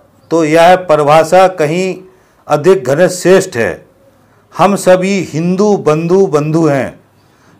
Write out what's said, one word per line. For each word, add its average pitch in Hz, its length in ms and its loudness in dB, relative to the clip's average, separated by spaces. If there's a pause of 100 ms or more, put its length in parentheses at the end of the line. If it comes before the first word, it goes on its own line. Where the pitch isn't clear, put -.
(320)
तो 165 140 0
यह 165 300 4
परिभाषा 160 720 2
कहीं 180 480 -4 (520)
अधिक 151 360 0
घनिष्ठ 165 340 0
श्रेष्ठ 185 380 0
है। 101 300 -6 (720)
हम 190 180 2
सभी 185 460 0
हिंदू 185 560 -2
बंधु 165 500 0
बंधु 156 400 0
हैं, 127 320 -4 (600)